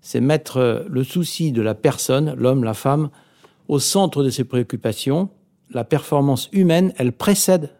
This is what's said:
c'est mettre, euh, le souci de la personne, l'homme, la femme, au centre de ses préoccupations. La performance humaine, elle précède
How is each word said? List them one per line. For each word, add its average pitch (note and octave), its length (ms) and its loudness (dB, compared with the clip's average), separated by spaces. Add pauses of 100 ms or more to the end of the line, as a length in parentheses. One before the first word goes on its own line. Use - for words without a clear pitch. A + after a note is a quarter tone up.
c'est - 200 -4
mettre, D3 360 0
euh, A#2 300 0
le C3+ 160 -2
souci E3 480 -4
de A2+ 120 0
la A2 100 0
personne, C3+ 640 0
l'homme, B2+ 260 2
la A2 120 -2
femme, C#3+ 340 -2 (580)
au C#3+ 120 0
centre F3+ 440 0
de C3 60 2
ses B2 140 -4
préoccupations. B2+ 840 -2 (420)
La A#2+ 120 -6
performance C#3 680 0
humaine, F3+ 460 4
elle B2 140 0
précède F#3 680 2